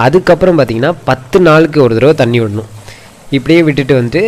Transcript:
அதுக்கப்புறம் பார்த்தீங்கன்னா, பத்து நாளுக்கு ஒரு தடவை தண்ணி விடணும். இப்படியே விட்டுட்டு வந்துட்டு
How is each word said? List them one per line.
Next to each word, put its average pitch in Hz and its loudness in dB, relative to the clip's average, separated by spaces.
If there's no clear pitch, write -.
அதுக்கப்புறம் 175 2
பார்த்தீங்கன்னா, 120 -2
பத்து 131 -2
நாளுக்கு 156 2
ஒரு 113 0
தடவை 143 2
தண்ணி 120 0
விடணும். 107 -8
இப்படியே 156 0
விட்டுட்டு 139 -2
வந்துட்டு 120 -4